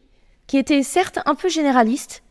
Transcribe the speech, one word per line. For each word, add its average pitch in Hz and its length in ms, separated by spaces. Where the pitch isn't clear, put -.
qui - 120
était 277 260
certes - 420
un - 80
peu 359 160
généraliste, 277 800